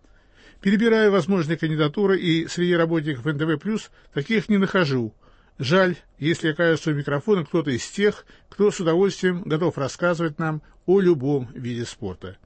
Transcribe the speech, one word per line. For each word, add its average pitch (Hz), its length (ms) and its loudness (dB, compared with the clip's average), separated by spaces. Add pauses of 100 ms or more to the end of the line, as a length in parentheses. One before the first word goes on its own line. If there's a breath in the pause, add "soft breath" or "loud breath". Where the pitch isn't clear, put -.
(600 soft breath)
Перебираю 220 500 4
возможные 175 460 0
кандидатуры, 160 640 0
и 165 280 0
среди 175 280 0
работников 160 500 -2
Н 151 140 -2
Т 156 60 -2
В 160 120 0
плюс 208 320 -6 (240 soft breath)
таких 180 340 -2
не 208 120 2
нахожу. 139 540 0 (440 soft breath)
Жаль, 180 400 2 (220)
если 160 300 -2
окажется 165 420 0
у - 20 -2
микрофона 143 520 -2
кто-то 147 260 -2
из 117 180 -4
тех, 202 360 -2 (220 soft breath)
кто 208 220 2
с - 100 -2
удовольствием 180 600 0
готов 156 380 -2
рассказывать 165 580 -2
нам 156 240 -4 (240 soft breath)
о 185 140 4
любом 143 540 2
виде 120 300 -8
спорта. 92 640 -12